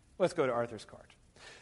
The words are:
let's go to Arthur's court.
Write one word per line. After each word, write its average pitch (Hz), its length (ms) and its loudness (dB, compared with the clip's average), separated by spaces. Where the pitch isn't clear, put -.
let's 175 140 4
go 143 120 2
to 127 60 4
Arthur's 117 340 -2
court. - 240 -20